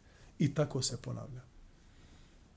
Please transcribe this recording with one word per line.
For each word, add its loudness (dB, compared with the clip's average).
I 6
tako 2
se 0
ponavlja. -6